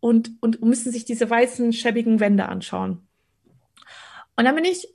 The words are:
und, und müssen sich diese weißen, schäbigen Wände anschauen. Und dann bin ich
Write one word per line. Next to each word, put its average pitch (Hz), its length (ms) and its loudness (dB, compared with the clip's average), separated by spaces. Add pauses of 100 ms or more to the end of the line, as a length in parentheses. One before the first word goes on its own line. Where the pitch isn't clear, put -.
und, 233 400 2
und 226 220 -2
müssen 240 300 0
sich 233 120 -8
diese 226 260 -2
weißen, 240 420 2
schäbigen 226 480 0
Wände 202 280 2
anschauen. 185 580 -8 (1300)
Und 233 80 2
dann 262 100 4
bin 320 100 0
ich 359 300 -2